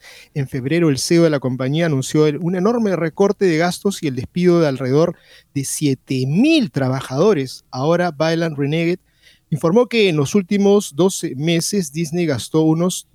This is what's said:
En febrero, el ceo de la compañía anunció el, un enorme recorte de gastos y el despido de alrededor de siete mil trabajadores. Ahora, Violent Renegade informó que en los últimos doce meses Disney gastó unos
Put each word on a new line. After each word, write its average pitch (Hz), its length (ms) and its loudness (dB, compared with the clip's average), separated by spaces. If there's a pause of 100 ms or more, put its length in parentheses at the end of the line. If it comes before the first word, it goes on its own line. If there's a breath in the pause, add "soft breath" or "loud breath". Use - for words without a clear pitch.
(340 loud breath)
En 139 140 -6
febrero, 151 420 0
el 135 80 0
ceo 170 280 2
de 160 40 4
la 147 100 0
compañía 131 460 -2
anunció 151 400 0
el, 147 140 0
un 175 160 -4
enorme 208 400 0
recorte 196 500 0
de 165 120 2
gastos 175 440 -2
y 165 60 -2
el 131 80 -4
despido 170 440 2
de 160 80 2
alrededor 139 480 0 (380 soft breath)
de 139 100 -4
siete 135 600 -2
mil 233 460 2
trabajadores. 135 1000 -2
Ahora, 170 400 -2
Violent 160 480 -2
Renegade 165 440 -2 (500 soft breath)
informó 190 360 2
que 220 220 2
en 160 60 0
los 143 200 0
últimos 202 600 2
doce 175 400 -2
meses 165 560 -2
Disney 165 360 -4
gastó 147 340 -2
unos 160 540 0